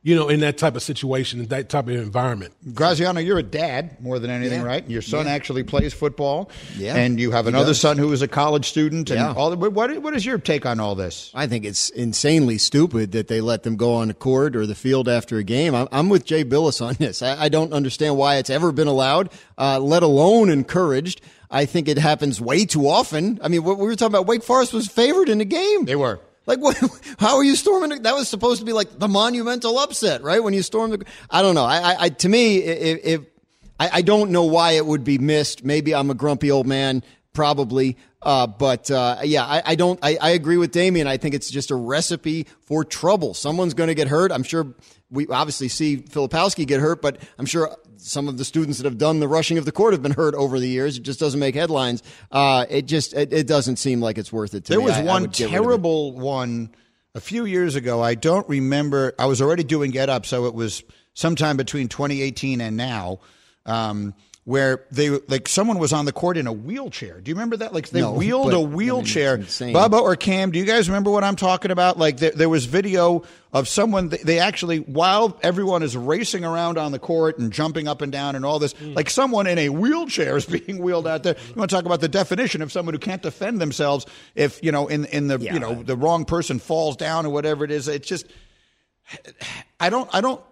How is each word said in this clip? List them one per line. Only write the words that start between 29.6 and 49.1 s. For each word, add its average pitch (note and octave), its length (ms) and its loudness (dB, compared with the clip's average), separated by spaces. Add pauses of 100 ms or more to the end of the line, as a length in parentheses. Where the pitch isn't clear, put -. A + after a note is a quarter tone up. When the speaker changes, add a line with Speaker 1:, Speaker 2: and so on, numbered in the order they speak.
Speaker 3:
upset, G#3+ 440 -2
right? F3+ 200 2
When G3+ 100 0
you F#3+ 80 0
storm A3 300 -2
the, G3+ 140 -6 (240)
I F3+ 120 4
don't F#3+ 140 6
know. C#3 100 4
I, C#3 120 2
I, F3 260 2
I, F3 60 4
to F3+ 200 0
me, A3 300 6
if, D#3+ 460 0
if, D#3+ 160 0 (580)
I, E3+ 160 2
I F3 60 4
don't G#3 300 4
know F3 120 4
why E3 300 4
it D#3 120 2
would D3+ 200 0
be C#3 120 2
missed. D3 480 0
Maybe D3+ 300 0
I'm C#3 140 0
a C#3 40 0
grumpy C#3+ 380 0
old C3+ 160 2
man, C3+ 340 0 (320)
probably. C3+ 640 0 (240)
Uh, C3 260 2
but, B2 440 -2
uh, B2 320 0
yeah, D3 220 2
I, D3+ 200 0
I D#3+ 100 2
don't, F3 260 2
I, D3+ 180 0
I D#3 120 2
agree E3+ 260 2
with E3+ 140 2
Damien. F3 360 2
I C3+ 100 -2
think D3 180 -4
it's - 140 -6
just C3+ 220 -6
a C3+ 40 0
recipe D#3 720 -4 (140)
for D#3 220 -2
trouble. E3 500 0
Someone's E3 400 -2
gonna E3 200 0
get D3 140 0
hurt. E3+ 240 2
I'm C3 120 -2
sure D3+ 300 -4 (360)
we C#3+ 180 -4
obviously C#3 420 -2
see D3 280 -2
Filipowski D#3+ 720 -2
get C3+ 140 2
hurt, E3 200 0
but C#3+ 160 -2 (200)
I'm C3+ 80 -6
sure D#3+ 280 -2 (260)
some C#3+ 280 -6
of C3 100 -6
the B2+ 80 -6
students D#3 340 -2
that B2+ 60 -8
have B2 120 -2
done D#3 220 2